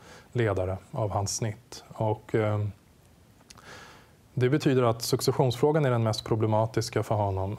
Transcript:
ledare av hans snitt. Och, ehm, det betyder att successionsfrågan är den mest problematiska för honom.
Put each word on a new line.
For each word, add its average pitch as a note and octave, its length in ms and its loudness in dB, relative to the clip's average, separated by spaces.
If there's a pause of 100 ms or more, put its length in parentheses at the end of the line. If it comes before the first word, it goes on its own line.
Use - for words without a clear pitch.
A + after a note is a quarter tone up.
(320)
ledare F#2+ 460 0 (140)
av A2+ 200 -2
hans G2+ 240 -2
snitt. - 480 -8 (100)
Och, A2 420 -2
ehm, G#2+ 360 0 (1600)
det B2 160 2
betyder C3+ 340 2
att A#2 180 2
successionsfrågan C#3+ 840 2
är B2+ 60 4
den A#2 120 2
mest A2 220 0
problematiska A2 760 0
för A2 120 -2
honom. G2 440 -2